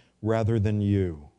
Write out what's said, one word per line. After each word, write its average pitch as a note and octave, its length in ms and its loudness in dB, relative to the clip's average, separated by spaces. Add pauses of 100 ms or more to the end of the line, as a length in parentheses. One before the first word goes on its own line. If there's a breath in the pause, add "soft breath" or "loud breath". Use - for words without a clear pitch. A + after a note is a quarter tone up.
(220 soft breath)
rather A2+ 380 0
than G#2 220 0
you? F2+ 580 0